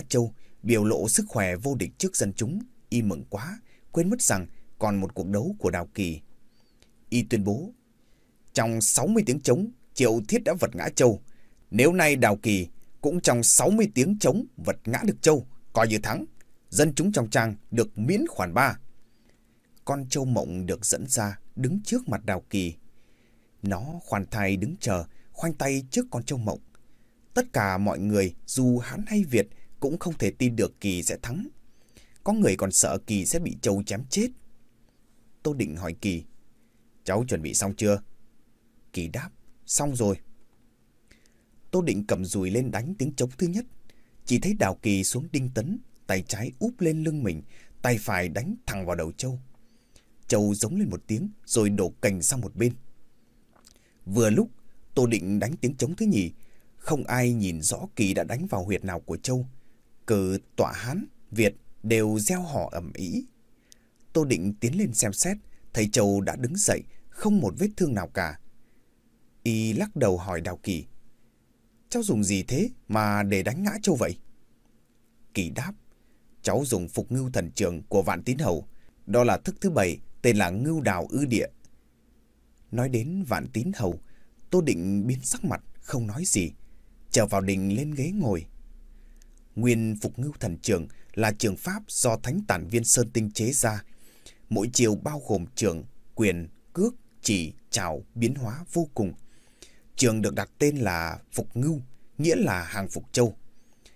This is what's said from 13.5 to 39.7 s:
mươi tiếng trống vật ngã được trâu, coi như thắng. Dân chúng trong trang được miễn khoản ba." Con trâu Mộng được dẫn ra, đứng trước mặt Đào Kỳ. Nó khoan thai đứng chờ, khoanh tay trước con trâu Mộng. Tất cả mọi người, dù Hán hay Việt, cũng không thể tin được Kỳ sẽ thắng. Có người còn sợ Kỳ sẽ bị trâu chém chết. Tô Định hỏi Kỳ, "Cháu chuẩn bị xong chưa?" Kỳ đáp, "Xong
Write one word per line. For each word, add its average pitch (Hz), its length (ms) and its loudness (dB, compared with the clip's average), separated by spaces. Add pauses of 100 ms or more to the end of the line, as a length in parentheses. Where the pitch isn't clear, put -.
mươi 220 240 6
tiếng 175 240 4
trống 190 280 4 (100)
vật - 280 -2
ngã 117 200 0
được - 180 0
trâu, 156 240 6 (260)
coi 113 160 4
như 107 100 2
thắng. 107 260 -4 (460)
Dân 156 240 4
chúng 185 180 2
trong 120 180 0
trang 113 260 2 (140)
được 110 280 0
miễn 190 300 2
khoản 90 260 -2
ba." 123 240 4 (1080)
Con 139 240 -2
trâu 135 160 0
Mộng 92 420 0
được 87 200 -4
dẫn - 220 0
ra, 104 300 0 (180)
đứng 139 280 -2
trước 247 240 -2
mặt 104 160 -2
Đào 92 260 -2
Kỳ. 90 240 0 (880)
Nó 98 220 -2 (180)
khoan 101 280 -4
thai 98 260 0
đứng 113 240 -4
chờ, 90 240 0 (280)
khoanh 165 220 -4
tay 139 360 0
trước 247 200 0
con 123 120 -2
trâu 139 160 -4
Mộng. 104 220 -4 (760)
Tất 247 180 0
cả 95 260 2
mọi 98 200 0
người, 98 360 2 (120)
dù 123 320 2
Hán 131 280 -6
hay 208 180 2
Việt, 127 240 2 (320)
cũng 139 180 0
không 160 200 -4
thể 104 120 2
tin 123 260 0
được 101 240 -2
Kỳ 92 220 0
sẽ - 200 -2
thắng. 170 260 -6 (760)
Có 202 80 2
người 170 240 4
còn 98 160 0
sợ - 340 4
Kỳ 98 200 0
sẽ - 120 0
bị - 240 -2
trâu 101 200 2
chém 104 280 -6
chết. 220 180 0 (1120)
Tô 151 120 0
Định 80 220 -2
hỏi 85 240 -6
Kỳ, 87 240 0 (800)
"Cháu 104 240 2
chuẩn 90 140 -2
bị 73 120 -4
xong 101 220 0
chưa?" 104 260 4 (920)
Kỳ 85 160 -4
đáp, 151 220 -8 (360)
"Xong 143 300 0